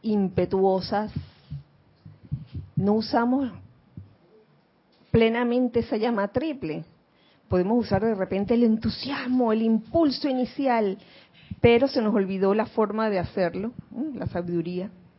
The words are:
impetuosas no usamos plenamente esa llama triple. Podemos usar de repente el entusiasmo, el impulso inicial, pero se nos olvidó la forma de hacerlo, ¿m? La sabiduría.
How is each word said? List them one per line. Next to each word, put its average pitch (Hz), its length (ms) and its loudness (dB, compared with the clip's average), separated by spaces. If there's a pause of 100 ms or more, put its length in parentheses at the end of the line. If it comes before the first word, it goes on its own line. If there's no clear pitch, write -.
impetuosas 190 1080 0 (1600)
no 196 180 4
usamos 240 560 0 (1600)
plenamente 240 720 2
esa 226 160 -4
llama 233 320 -2
triple. 220 560 -6 (640)
Podemos 202 360 2
usar 202 200 0
de 226 100 0
repente 190 400 -2
el 233 80 4
entusiasmo, 247 920 0
el 220 100 2
impulso 254 680 2
inicial, 240 720 0 (600)
pero 233 280 6
se 269 120 0
nos 214 140 0
olvidó 196 400 2
la 214 120 0
forma 214 440 -2
de 196 80 0
hacerlo, 180 540 -2 (200)
¿m? 269 260 -8
La - 80 -6
sabiduría. 175 640 -4 (280)